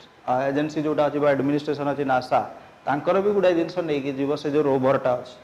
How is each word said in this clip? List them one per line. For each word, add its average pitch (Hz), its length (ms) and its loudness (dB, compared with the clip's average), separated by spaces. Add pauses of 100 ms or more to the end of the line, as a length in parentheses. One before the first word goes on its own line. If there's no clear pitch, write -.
(260)
ଅ, 123 60 0 (180)
ଏଜେନ୍ସି 151 320 -2
ଯୋଉଟା 151 220 0
ଅଛି 143 140 -2
ବା 143 120 2
ଆଡମିନିଷ୍ଟ୍ରେସନ 143 640 0
ଅଛି 143 100 -4
ନାସା, 127 360 0 (460)
ତାଙ୍କର 175 340 0
ବି 202 100 0
ଗୁଡ଼ାଏ 185 240 4
ଜିନିଷ 165 240 -2
ନେଇକି 143 340 -2
ଯିବ 139 220 -2
ସେ 147 160 -4
ଯୋଉ 147 120 2
ରୋଭରଟା 135 500 2
ଅଛି। - 320 -6